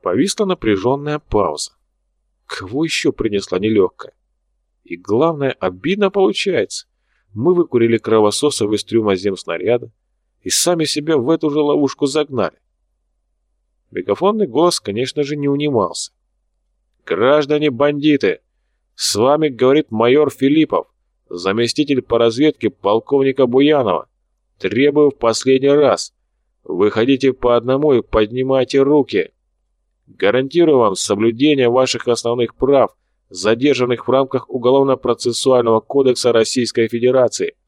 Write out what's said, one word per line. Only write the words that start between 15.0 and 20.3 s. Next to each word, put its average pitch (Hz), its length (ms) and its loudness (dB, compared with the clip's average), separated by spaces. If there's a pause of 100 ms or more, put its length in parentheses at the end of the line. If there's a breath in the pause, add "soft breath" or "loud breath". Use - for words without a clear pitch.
же, 143 140 -6
не 143 120 -4
унимался. 143 640 -2 (960)
«Граждане 143 640 0
бандиты, 143 680 0 (540)
с - 220 -6
вами 147 320 2
говорит 131 420 2
майор 123 400 2